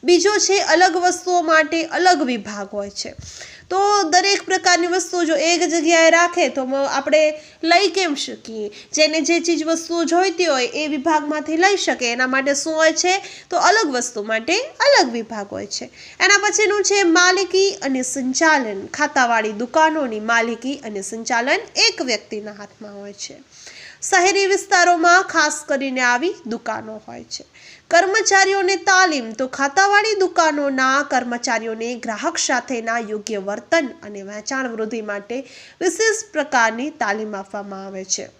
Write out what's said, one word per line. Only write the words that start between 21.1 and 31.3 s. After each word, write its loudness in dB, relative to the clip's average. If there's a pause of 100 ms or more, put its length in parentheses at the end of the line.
એક 0
વ્યક્તિના -6
હાથમાં -18
હોય -16
છે. -18 (600)
શહેરી 2
વિસ્તારોમાં 4
ખાસ 0
કરીને -2
આવી 0 (120)
દુકાનો -8
હોય -16
છે. -16 (460)
કર્મચારીઓને 4
તાલીમ. 2
તો -6
ખાતાવાળી 2
દુકાનોના 2
કર્મચારીઓને -4